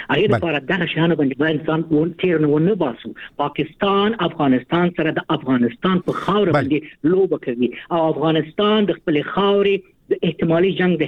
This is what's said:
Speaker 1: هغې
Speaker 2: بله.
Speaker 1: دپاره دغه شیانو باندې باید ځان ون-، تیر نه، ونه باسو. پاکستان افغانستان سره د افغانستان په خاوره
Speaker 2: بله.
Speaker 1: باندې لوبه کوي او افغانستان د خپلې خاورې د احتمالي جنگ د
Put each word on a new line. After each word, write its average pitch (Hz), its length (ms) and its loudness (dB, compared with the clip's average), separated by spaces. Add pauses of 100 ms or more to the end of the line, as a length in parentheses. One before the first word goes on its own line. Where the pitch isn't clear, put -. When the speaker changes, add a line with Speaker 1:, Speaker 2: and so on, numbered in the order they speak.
(120)
Speaker 1:
هغې 202 160 2
Speaker 2:
بله. 202 100 2
Speaker 1:
دپاره 165 220 -2
دغه 170 260 -2
شیانو 165 300 0
باندې 139 220 0
باید 156 280 0
ځان 160 260 -2
ون-، 160 300 2
تیر 180 160 2
نه، 156 100 2
ونه 156 260 2
باسو. 139 360 -4 (260)
پاکستان 196 840 0
افغانستان 165 760 0
سره 156 140 0
د 151 80 -6 (100)
افغانستان 131 720 0
په 160 120 -4
خاوره 196 400 0
Speaker 2:
بله. 139 180 0
Speaker 1:
باندې 151 140 0 (200)
لوبه 170 340 2
کوي 123 340 -4 (200)
او 165 180 2
افغانستان 160 760 0
د 175 60 0
خپلې 151 300 -2
خاورې 202 540 0 (340)
د 214 40 0 (100)
احتمالي 170 480 2
جنگ 175 260 2
د 156 100 -2